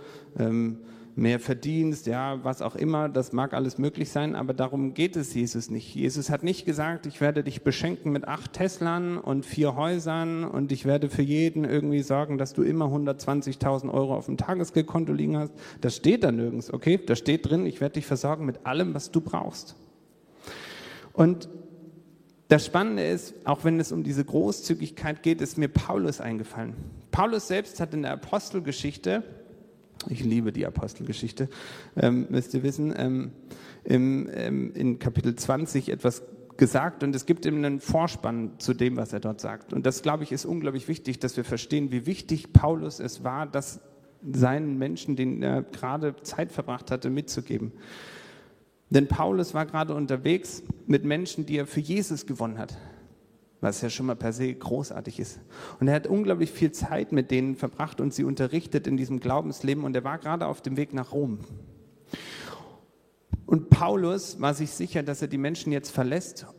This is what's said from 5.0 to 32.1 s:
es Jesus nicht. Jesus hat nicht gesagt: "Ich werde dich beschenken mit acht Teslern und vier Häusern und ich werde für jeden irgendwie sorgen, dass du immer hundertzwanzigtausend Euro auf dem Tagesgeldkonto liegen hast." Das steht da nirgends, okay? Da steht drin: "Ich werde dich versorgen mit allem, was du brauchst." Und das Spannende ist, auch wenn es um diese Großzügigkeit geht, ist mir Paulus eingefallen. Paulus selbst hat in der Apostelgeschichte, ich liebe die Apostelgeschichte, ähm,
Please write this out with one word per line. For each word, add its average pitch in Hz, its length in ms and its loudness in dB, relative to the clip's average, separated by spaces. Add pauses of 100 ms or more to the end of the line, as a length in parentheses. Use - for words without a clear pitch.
es 147 180 -2
Jesus 120 360 -2
nicht. 113 240 -6
Jesus 131 340 0
hat 143 140 0
nicht 185 240 -2
gesagt: 156 400 -2
"Ich 143 160 -6
werde 147 200 4
dich 139 200 -6
beschenken - 500 0
mit 139 160 -2
acht - 240 -8
Teslern 175 640 0
und 135 300 -2
vier 147 280 2
Häusern 165 680 0
und 139 260 0
ich 131 140 -2
werde 143 240 4
für 143 140 2
jeden 156 420 4
irgendwie 147 380 2
sorgen, 139 340 2
dass 135 160 -2
du 123 100 2
immer 151 280 4
hundertzwanzigtausend 139 1040 0
Euro 135 220 2
auf 113 120 -4
dem 135 100 -2
Tagesgeldkonto 160 800 0
liegen 151 240 2
hast." 151 140 -4 (280)
Das 123 160 0
steht 220 280 6
da 143 60 6
nirgends, 117 420 -2
okay? 170 320 4
Da 117 120 4
steht 151 320 2
drin: 165 160 4
"Ich - 160 -4
werde 143 140 0
dich 151 120 -4
versorgen 147 380 0
mit - 220 -4
allem, 156 280 0
was 143 160 -8
du 165 120 4
brauchst." - 540 -6 (1400)
Und 170 360 6 (1000)
das 151 160 8
Spannende 113 400 2
ist, 85 300 -2 (100)
auch 143 200 0
wenn 165 160 4
es 156 100 -4
um 160 140 -2
diese 143 200 0
Großzügigkeit 160 1000 -2
geht, 160 180 2
ist 139 160 -4
mir 147 100 2
Paulus 175 520 0
eingefallen. 113 540 -6 (360)
Paulus 214 380 2
selbst 202 320 -2
hat 160 120 -4
in 151 100 -2
der 135 100 -4
Apostelgeschichte, 180 1120 -2 (840)
ich 127 160 -4
liebe 113 280 2
die 107 120 -4
Apostelgeschichte, - 840 -4 (480)
ähm, 123 340 4